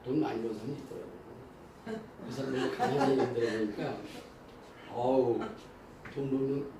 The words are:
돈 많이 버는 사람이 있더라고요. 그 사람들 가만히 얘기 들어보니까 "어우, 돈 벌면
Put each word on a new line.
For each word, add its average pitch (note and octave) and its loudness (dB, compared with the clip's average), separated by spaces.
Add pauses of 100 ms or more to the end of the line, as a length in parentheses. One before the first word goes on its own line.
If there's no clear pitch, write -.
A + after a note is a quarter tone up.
돈 C3+ 2
많이 A2+ 2
버는 A2 -2
사람이 C3 -6
있더라고요. - -10 (240)
그 A#2 -6
사람들 C3 0
가만히 C3+ 6
얘기 A#2+ 4
들어보니까 G#2+ 2 (960)
"어우, B2 6 (760)
돈 C#3 -2
벌면 C3+ 2 (140)